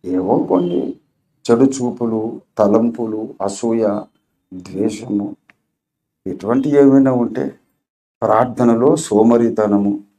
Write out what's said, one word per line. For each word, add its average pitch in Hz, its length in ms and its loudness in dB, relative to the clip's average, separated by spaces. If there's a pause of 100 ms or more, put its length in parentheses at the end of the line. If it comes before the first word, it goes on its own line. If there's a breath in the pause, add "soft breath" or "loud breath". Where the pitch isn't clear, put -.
ఏవో 92 380 -2
కొన్ని - 560 -2 (520)
చెడు 120 120 4
చూపులు, 117 760 -4 (160)
తలంపులు, 110 840 0
అసూయ, 107 600 -2 (520)
ద్వేషము, 101 840 -6 (920)
ఇటువంటి 123 420 -2
ఏమైనా 135 420 6
ఉంటే 120 480 -4 (640)
ప్రార్థనలో 117 760 2
సోమరితనము 107 1080 2 (160)